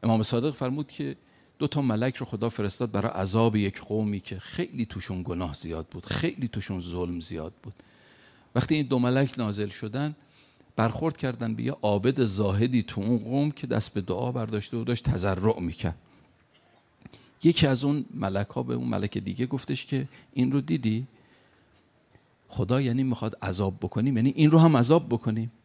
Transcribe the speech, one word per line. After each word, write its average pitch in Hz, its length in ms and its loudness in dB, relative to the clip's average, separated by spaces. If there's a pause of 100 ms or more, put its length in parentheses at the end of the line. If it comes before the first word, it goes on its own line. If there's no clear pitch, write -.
امام 113 200 4
صادق 120 280 0
فرمود 139 400 -6
که 139 240 -8 (440)
دو 147 80 0
تا 143 140 0
ملک 123 340 2
رو 127 100 -8
خدا 113 240 -2
فرستاد 107 420 -4
برای 101 200 2
عذاب 107 440 4
یک 101 260 0
قومی 104 380 -2
که 92 200 -12
خیلی - 460 -6
توشون 92 380 -8
گناه 87 300 -4
زیاد 80 380 -8
بود، - 140 -14
خیلی 147 420 -4
توشون 98 320 -6
ظلم 87 400 -6
زیاد 80 340 -8 (100)
بود. 104 100 -14 (840)
وقتی 143 200 2
این 147 120 2
دو 131 120 2
ملک 127 400 2
نازل 104 300 -2
شدن، 135 460 -6 (600)
برخورد 156 420 0
کردن 117 380 -4
به 117 80 -6
یه 123 80 -2
عابد 107 520 2
زاهدی 104 600 2
تو - 180 -6
اون 117 160 2
قوم 135 340 0
که 147 160 -10
دست 113 260 -2
به - 80 -2
دعا 95 300 -2
برداشته 110 460 -4
و 113 60 -4
داشت 120 200 -2
تضرع 95 560 0
می‌کرد. 87 380 -4 (1500)
یکی 160 240 6
از 131 160 2
اون 143 300 2
ملک‌ها 104 500 -2
به 123 100 -4
اون 123 140 -2
ملک 104 300 -2
دیگه 101 280 -4
گفتش 131 400 -6
که 135 220 -4 (260)
این 127 180 2
رو 139 100 2
دیدی؟ 131 460 0 (1400)
خدا 120 340 0
یعنی 131 220 0
می‌خواد 113 380 -4
عذاب 95 400 -2
بکنیم، 113 360 0
یعنی 131 180 4
این 151 160 6
رو 160 80 10
هم 160 180 8
عذاب 127 320 4
بکنیم؟ 113 420 -2 (120)